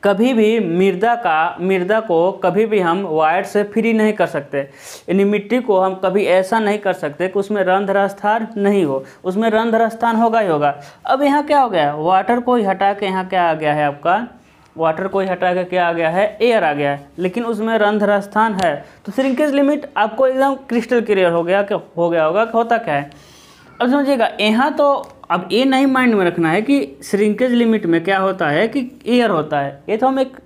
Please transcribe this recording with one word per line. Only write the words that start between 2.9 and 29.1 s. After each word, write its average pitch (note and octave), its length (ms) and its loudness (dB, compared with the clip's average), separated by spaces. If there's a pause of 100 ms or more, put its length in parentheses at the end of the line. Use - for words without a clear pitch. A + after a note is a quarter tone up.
वायर D#3+ 400 0
से G#3 220 -2
फ्री A3 280 0
नहीं G#3+ 200 2
कर F#3 140 0
सकते, C#3+ 320 -6
यानी - 640 -4
मिट्टी G3+ 360 0
को G3+ 200 2
हम F#3+ 160 0
कभी F#3+ 320 0
ऐसा F#3 320 2
नहीं G#3 200 -2
कर F#3+ 140 -2
सकते - 340 -6
कि F#3+ 120 -2
उसमें G3 240 -2
रंध्र G3 440 0
स्थान G#3+ 400 -2 (100)
नहीं G3+ 280 2
हो, C#3 180 -4 (200)
उसमें G3+ 260 -2
रंध्र A3+ 400 2
स्थान A3+ 260 -2
होगा A3+ 240 2
ही G#3 80 0
होगा। D3 260 0 (320)
अब C4+ 180 0
यहाँ C#4+ 200 2
क्या D4 160 2
हो B3+ 100 2
गया, D3+ 260 0
वाटर F#3+ 440 0
को B3 160 0
ही A3+ 80 2
हटा G3 300 0
के G3+ 120 -6
यहाँ F#3 220 -4
क्या F#3 160 0
आ E3 100 2
गया D3+ 200 0
है D3+ 120 0
आपका, E3+ 420 0 (480)
वाटर D#3+ 320 -2
को F#3+ 120 -2
ही F#3+ 80 -2
हटा F3+ 260 0
के F3+ 120 -2
क्या F3+ 220 0
आ E3+ 60 0
गया E3 160 0
है, F#3 160 0 (160)
एयर A3+ 220 2
आ D3+ 100 0
गया C#3+ 180 0
है, C#3+ 160 -8 (120)
लेकिन F#3 260 -4
उसमें A3+ 320 -2
रंध्र G#3 440 2
स्थान G#3+ 420 0
है। D#3 120 0 (300)
तो G3+ 60 -12
श्रिंकेज C4+ 420 0
लिमिट C#4+ 440 0
आपको A3 300 0
एकदम C4+ 280 0 (140)
क्रिस्टल A#3 320 0
क्लियर F#3+ 300 2
हो E3+ 120 0
गया F#3 200 2
कि, G3+ 160 -4 (180)
हो E3+ 120 0
गया E3 160 2
होगा G3 200 0
कि A3+ 80 -12
होता A3+ 260 0
क्या D#3 160 -4
है। D3 140 -4 (720)
अब B3 80 2
समझिएगा, C4+ 400 2 (120)
यहाँ A#3 320 2
तो C#4+ 200 2 (320)
अब - 260 -2
ये A#3+ 140 2
नहीं C4+ 220 2
माइंड B3+ 260 2
में G3 120 2
रखना E3+ 240 0
है F3+ 120 2
कि C#4 420 -2
श्रिंकेज G#3+ 480 0
लिमिट A3+ 340 2
में E3 180 2
क्या F#3+ 160 0
होता F#3 300 -2
है E3+ 180 0
कि B3+ 120 -4 (280)
एयर A#3+ 220 2